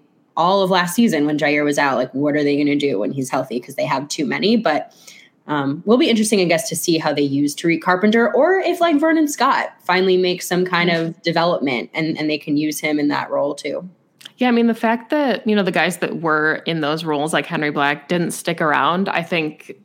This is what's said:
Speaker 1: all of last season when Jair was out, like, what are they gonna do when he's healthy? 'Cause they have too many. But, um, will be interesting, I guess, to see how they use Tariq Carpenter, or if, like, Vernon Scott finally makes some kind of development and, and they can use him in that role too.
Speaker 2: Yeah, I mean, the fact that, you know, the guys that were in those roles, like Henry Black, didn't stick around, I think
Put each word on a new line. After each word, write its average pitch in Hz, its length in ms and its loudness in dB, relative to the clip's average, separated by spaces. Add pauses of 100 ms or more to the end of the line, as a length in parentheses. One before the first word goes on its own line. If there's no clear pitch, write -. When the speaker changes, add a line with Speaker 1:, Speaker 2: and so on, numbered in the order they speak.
(360)
Speaker 1:
all 185 260 2
of 185 80 0
last 180 260 0
season 165 300 2
when 151 120 0
Jair 147 260 0
was 147 140 0
out, 139 180 2
like, 123 180 -2
what 143 220 -2
are 151 80 0
they 143 140 0
gonna 147 180 0
do 139 240 0
when 123 120 -2
he's 131 180 -6
healthy? 123 300 -4
'Cause 131 160 -14
they - 100 -2
have 143 220 -2
too - 180 -4
many. 165 320 0
But, - 340 -2 (540)
um, 147 400 -2
will 226 120 4
be 254 120 2
interesting, 214 300 2
I 180 60 2
guess, 160 240 0
to 170 60 -6
see 165 220 0
how 156 160 0
they 143 80 0
use 139 340 0
Tariq 170 260 0
Carpenter, 214 520 2
or 320 220 4
if, 349 260 0
like, 330 180 2
Vernon 320 280 2
Scott 247 460 0 (100)
finally 185 340 2
makes 180 300 0
some 180 180 0
kind 175 240 0
of 165 320 -2
development 160 720 0
and, 160 240 -2
and 151 120 -2
they 151 100 -2
can 147 180 -2
use 151 220 -2
him 151 200 -2
in 147 100 2
that 139 200 -2
role 139 240 -2
too. - 340 -8 (500)
Speaker 2:
Yeah, 247 100 0
I 247 40 2
mean, 233 140 4
the 226 80 2
fact 233 380 -2
that, 285 360 0
you 214 80 2
know, 208 60 2
the 185 100 0
guys 170 260 0
that - 240 -4
were 156 440 0
in 165 160 -2
those 156 240 -2
roles, 151 260 -2
like 147 140 0
Henry 147 240 -2
Black, 147 380 -2
didn't 170 240 0
stick 165 280 -6
around, 156 500 2
I 170 120 -2
think 165 640 -6